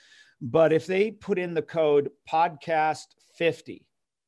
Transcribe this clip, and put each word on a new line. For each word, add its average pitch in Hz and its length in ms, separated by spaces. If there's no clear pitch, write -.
But 156 320
if 160 120
they 196 280
put 196 260
in 175 160
the 156 80
code 151 480
podcast 160 800
fifty, - 500